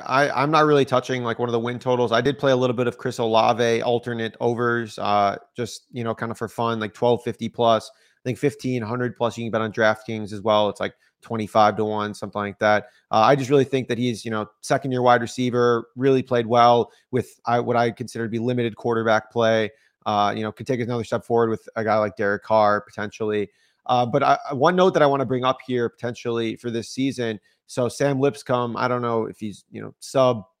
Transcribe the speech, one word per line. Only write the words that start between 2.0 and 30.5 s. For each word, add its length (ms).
I 100
did 180
play 120
a 40
little 200
bit 120
of 100
Chris 200
Olave 640
alternate 580
overs, 600
uh, 360
just, 340
you 120
know, 120
kind 160
of 60
for 100
fun, 320
like 140
twelve 300
fifty 260
plus, 440
I 300
think 140
fifteen 440
hundred 340
plus 220
you 80
can 60
bet 100
on 100
DraftKings 600
as 80
well. 280
It's 100
like 140
twenty-five 540
to 80
one, 280
something 260
like 200
that. 260
Uh, 120
I 140
just 140
really 140
think 240
that 100
he's, 260
you 60
know, 180
second 300
year 100
wide 200
receiver, 760
really 260
played 240
well 460
with, 380
I, 120
what 160
I 140
consider 360
to 40
be 80
limited 380
quarterback 560
play. 400
Uh, 300
you 80
know, 80
could 160
take 120
another 240
step 220
forward 240
with 260
a 80
guy 140
like 180
Derek 280
Carr 380
potentially. 680
Uh, 180
but 160
I, 160
one 240
note 180
that 80
I 60
wanna 180
bring 180
up 220
here 240
potentially 640
for 140
this 200
season. 500
So 240
Sam 300
Lipscomb, 580
I 100
don't 140
know 240
if 140
he's, 320
you 100
know, 180
sub 440